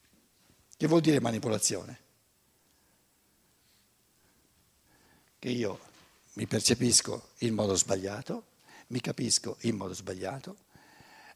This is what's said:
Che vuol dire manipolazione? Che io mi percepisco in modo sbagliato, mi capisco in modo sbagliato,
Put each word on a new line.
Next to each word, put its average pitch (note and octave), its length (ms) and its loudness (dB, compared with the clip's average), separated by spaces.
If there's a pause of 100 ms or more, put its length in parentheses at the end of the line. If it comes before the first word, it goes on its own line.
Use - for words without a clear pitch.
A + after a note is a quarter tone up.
(760)
Che D#3 100 0
vuol E3 160 6
dire D3+ 180 6
manipolazione? A2 800 -2 (3500)
Che - 100 -8
io A#2 300 -2 (560)
mi A2 120 -4
percepisco A#2 920 2
in A#2 140 0
modo G#2 220 2
sbagliato, G2+ 680 -2 (440)
mi B2 120 -4
capisco - 600 -2
in A2 160 -2
modo F#2+ 160 -8
sbagliato, F#2+ 640 -8 (800)